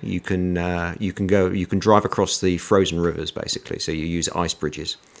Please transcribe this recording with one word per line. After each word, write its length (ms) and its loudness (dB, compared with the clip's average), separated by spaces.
you 180 -4
can, 360 0
uh, 440 -2
you 120 -2
can 140 -4
go, 220 4
you 180 -2
can 140 0
drive 240 6
across 360 0
the 180 2
frozen 420 2
rivers, 320 -2
basically. 480 -8
So 100 -6
you 160 -4
use 240 -2
ice 240 -2
bridges. 420 -6